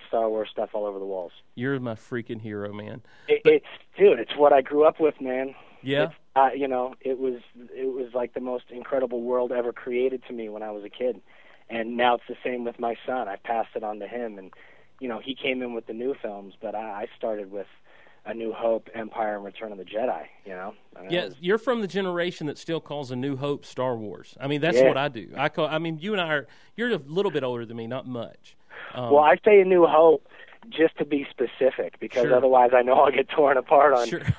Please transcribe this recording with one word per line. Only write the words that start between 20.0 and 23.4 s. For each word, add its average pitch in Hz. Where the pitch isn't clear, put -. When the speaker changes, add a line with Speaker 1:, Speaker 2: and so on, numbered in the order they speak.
Speaker 1:
you 95
know? 92
I 87
mean, 90
Speaker 2:
Yeah, 175
Speaker 1:
it 98
was 135
Speaker 2:
you're 185
from 233
the 196
generation 175
that 139
still 160
calls 143
A 127
New 135
Hope 143